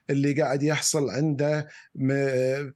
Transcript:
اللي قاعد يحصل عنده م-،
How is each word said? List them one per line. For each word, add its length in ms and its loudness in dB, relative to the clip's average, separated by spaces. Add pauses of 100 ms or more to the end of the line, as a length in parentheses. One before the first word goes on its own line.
(100)
اللي 220 2
قاعد 300 0
يحصل 480 0
عنده 580 0 (260)
م-، 800 0